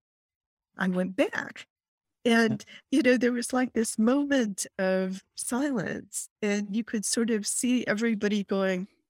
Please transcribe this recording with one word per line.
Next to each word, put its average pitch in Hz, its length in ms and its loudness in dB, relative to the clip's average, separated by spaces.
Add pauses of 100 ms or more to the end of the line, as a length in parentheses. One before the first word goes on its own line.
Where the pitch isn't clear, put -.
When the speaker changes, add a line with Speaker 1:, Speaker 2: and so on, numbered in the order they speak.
(760)
Speaker 1:
I 190 120 0
went 185 260 -2
back." - 520 -2 (580)
Speaker 2:
Yeah. 233 200 6
Speaker 1:
And, 214 200 -2 (240)
you 269 140 4
know, 247 140 6
there 240 140 2
was, 240 220 -4
like, 254 200 0
this - 260 0
moment 254 640 2 (140)
of 190 440 0 (120)
silence, - 920 -4 (140)
and 208 340 -2
you 226 80 -2
could 214 220 -4
sort 233 240 0
of 208 160 -2
see 247 400 0
everybody 208 580 0
going, 190 440 -2 (220)